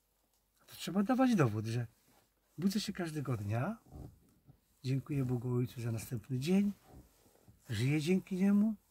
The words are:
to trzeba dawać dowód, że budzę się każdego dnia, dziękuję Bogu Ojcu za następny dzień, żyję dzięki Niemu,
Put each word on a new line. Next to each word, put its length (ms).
to 80
trzeba 280
dawać 320
dowód, 320
że 200
budzę 220
się 120
każdego 440
dnia, 420
dziękuję 420
Bogu 300
Ojcu 260
za 120
następny 460
dzień, 340
żyję 320
dzięki 360
Niemu, 380